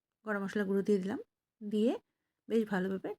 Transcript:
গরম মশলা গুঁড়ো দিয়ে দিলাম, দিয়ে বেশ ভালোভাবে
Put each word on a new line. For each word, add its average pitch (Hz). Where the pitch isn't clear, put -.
গরম 208
মশলা 202
গুঁড়ো 196
দিয়ে 208
দিলাম, 208
দিয়ে 220
বেশ 220
ভালোভাবে 190